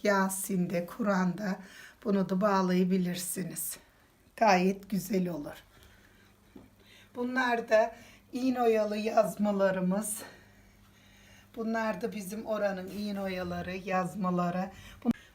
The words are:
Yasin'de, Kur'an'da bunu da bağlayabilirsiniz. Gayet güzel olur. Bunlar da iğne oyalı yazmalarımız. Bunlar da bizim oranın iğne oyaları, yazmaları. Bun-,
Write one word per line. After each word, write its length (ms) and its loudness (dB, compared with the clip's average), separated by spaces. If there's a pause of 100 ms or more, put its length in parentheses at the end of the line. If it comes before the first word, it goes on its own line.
Yasin'de, 840 0
Kur'an'da 760 -2 (440)
bunu 260 0
da 120 0
bağlayabilirsiniz. 1400 0 (580)
Gayet 540 2
güzel 400 -2
olur. 340 -10 (1500)
Bunlar 540 0
da 260 6 (380)
iğne 280 0
oyalı 360 4
yazmalarımız. 1200 2 (1400)
Bunlar 460 -2
da 120 -4
bizim 320 -8
oranın 460 -2
iğne 300 -6
oyaları, 540 -4
yazmaları. 920 -2 (340)
Bun-, 100 2 (220)